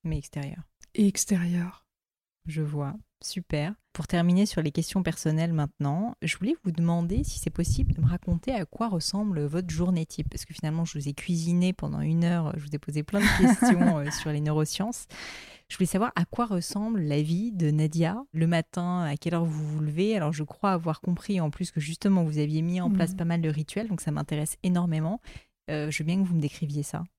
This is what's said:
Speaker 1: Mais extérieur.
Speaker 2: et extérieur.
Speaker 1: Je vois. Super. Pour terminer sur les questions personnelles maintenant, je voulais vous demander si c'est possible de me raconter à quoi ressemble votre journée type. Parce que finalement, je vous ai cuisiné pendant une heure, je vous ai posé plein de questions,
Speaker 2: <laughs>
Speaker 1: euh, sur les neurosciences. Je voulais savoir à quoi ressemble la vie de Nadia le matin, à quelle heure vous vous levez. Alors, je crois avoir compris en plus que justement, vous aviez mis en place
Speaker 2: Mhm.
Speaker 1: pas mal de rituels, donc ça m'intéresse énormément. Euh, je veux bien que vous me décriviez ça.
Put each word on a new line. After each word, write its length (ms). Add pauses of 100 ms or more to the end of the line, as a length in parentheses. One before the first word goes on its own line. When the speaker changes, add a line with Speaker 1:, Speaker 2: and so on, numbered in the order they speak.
Speaker 1:
Mais 140
extérieur. 440 (320)
Speaker 2:
et 140
extérieur. 760 (600)
Speaker 1:
Je 160
vois. 320 (280)
Super. 520 (200)
Pour 120
terminer 380
sur 160
les 100
questions 320
personnelles 520
maintenant, 680
je 160
voulais 260
vous 100
demander 520
si 140
c'est 100
possible 460
de 80
me 40
raconter 460
à 140
quoi 220
ressemble 580
votre 260
journée 320
type. 240
Parce 160
que 80
finalement, 320
je 140
vous 100
ai 60
cuisiné 580
pendant 280
une 240
heure, 340
je 80
vous 80
ai 40
posé 240
plein 180
de 260
questions, 520
Speaker 2:
<laughs> 0
Speaker 1:
euh, 120
sur 200
les 120
neurosciences. 640 (640)
Je 80
voulais 80
savoir 300
à 100
quoi 180
ressemble 560
la 220
vie 280
de 200
Nadia 520 (100)
le 140
matin, 580
à 120
quelle 180
heure 120
vous 200
vous 140
levez. 360
Alors, 180
je 80
crois 300
avoir 280
compris 400
en 80
plus 220
que 100
justement, 440
vous 140
aviez 220
mis 220
en 80
place 220
Speaker 2:
Mhm. 40
Speaker 1:
pas 80
mal 160
de 80
rituels, 400
donc 140
ça 80
m'intéresse 540
énormément. 580 (480)
Euh, 200
je 120
veux 40
bien 160
que 60
vous 60
me 80
décriviez 400
ça. 220 (140)